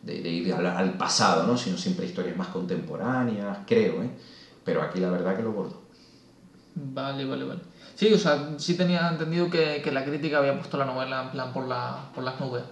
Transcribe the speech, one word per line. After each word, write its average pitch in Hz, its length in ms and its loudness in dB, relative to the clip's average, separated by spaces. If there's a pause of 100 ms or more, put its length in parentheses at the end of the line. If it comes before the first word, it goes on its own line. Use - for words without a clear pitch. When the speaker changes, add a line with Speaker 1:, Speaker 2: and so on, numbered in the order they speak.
Speaker 1:
de, - 180 -8
de 85 80 -6
ir 87 240 -2
al, 87 140 0
al 92 300 0
pasado, 95 500 4
¿no? 123 100 4
Sino 92 200 -2
siempre 92 280 -2
historias 90 320 -4
más 90 120 -4
contemporáneas, 101 1160 -2
creo, - 380 4
¿eh? 123 60 -4 (560)
Pero 80 180 2
aquí 92 160 -2
la 90 100 2
verdad 92 280 0
que 113 60 -2
lo 110 100 -2
bordó. - 280 -6 (920)
Speaker 2:
Vale, 135 500 -6
vale, 131 200 -4
vale. - 160 -8 (340)
Sí, 214 180 6
o 190 40 8
sea, 147 400 4
sí 170 180 0
tenía 175 340 2
entendido 165 400 0
que, 151 340 2
que 151 80 0
la 135 140 0
crítica 147 320 0
había 139 200 4
puesto - 200 -6
la 139 80 2
novela 131 380 -4
en 127 80 -8
plan 127 200 -6
por 127 160 -4
la, 123 480 -4
por 131 80 -6
las 127 160 -6
nubes, 123 320 -4